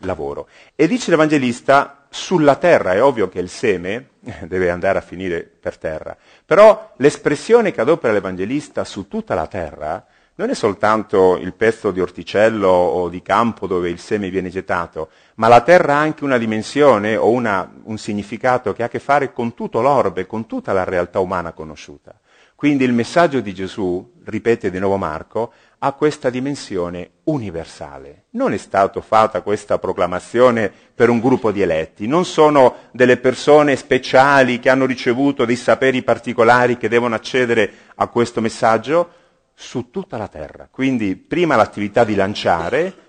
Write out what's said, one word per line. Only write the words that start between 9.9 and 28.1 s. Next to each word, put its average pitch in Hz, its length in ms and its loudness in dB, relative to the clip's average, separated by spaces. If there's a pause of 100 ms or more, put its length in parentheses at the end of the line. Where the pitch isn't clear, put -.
non 220 140 -6
è 285 40 -2
soltanto 101 840 2
il 87 180 -8
pezzo 110 360 0
di 92 100 -4
orticello 101 680 0
o 90 400 0
di 87 140 -12
campo 104 440 -2
dove 90 220 -2
il 87 100 -6
seme 104 320 -6
viene 92 200 -6
gettato, 85 600 -6 (260)
ma 113 120 2
la 120 140 10
terra 165 320 4
ha 147 60 2
anche 151 240 -4
una 135 140 0
dimensione 110 800 2
o 101 140 2
una, 110 400 -2 (140)
un 107 140 -10
significato 104 760 -4
che 101 100 -6
ha 117 40 -4
a 120 40 -8
che 123 80 -8
fare 139 340 -2
con 117 220 -6
tutto 113 260 -6
l'orbe, 104 460 0
con 110 200 -10
tutta 247 260 -8
la 92 120 0
realtà 90 360 -2
umana 90 320 -4
conosciuta. 76 640 -18 (360)
Quindi 143 300 0
il 123 100 2
messaggio 135 460 0
di 104 120 -8
Gesù, 92 640 -6 (100)
ripete 107 460 -2
di 90 80 -6
nuovo 98 180 0
Marco, 90 560 -6 (260)
ha 139 140 -4
questa 147 380 -2
dimensione 101 800 -8 (140)
universale. 80 1080 -8